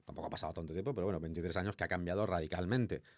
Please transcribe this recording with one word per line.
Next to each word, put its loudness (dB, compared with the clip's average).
Tampoco -6
ha -6
pasado -2
tanto -6
tiempo, -2
pero 0
bueno, 0
veintitrés -2
años 0
que -2
ha 2
cambiado 2
radicalmente. 2